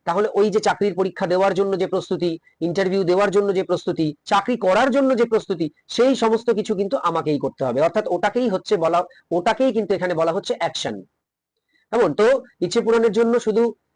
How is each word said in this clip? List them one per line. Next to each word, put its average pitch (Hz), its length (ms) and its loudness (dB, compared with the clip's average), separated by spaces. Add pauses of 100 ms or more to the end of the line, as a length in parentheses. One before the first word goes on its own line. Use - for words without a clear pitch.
তাহলে 190 300 -2
ওই 208 160 2
যে 202 100 0
চাকরির 202 340 0
পরীক্ষা 185 340 -2
দেওয়ার 190 260 2
জন্য 196 260 -2
যে 185 80 -2
প্রস্তুতি, 170 520 -4 (200)
ইন্টারভিউ 185 440 -2
দেওয়ার 185 280 2
জন্য 202 240 2
যে 185 80 0
প্রস্তুতি, 165 520 -2 (100)
চাকরি 196 320 0
করার 220 340 2
জন্য 262 260 2
যে 233 80 2
প্রস্তুতি, 190 440 -2 (180)
সেই 247 280 2
সমস্ত 226 360 0
কিছু 208 240 -2
কিন্তু 185 220 -2
আমাকেই 156 420 -2
করতে - 240 -6
হবে। 127 180 -2
অর্থাৎ 170 260 0
ওটাকেই 208 420 -2
হচ্ছে 190 280 -2
বলা, 170 260 0 (280)
ওটাকেই 226 420 0
কিন্তু 208 200 -2
এখানে 180 200 -2
বলা 160 180 0
হচ্ছে 196 280 -4
অ্যাকশন। 113 420 -6 (920)
কেমন? 208 220 2
তো 233 300 4 (160)
ইচ্ছে 180 220 0
পূরণের 226 300 2
জন্য 233 280 2
শুধু 226 340 0 (220)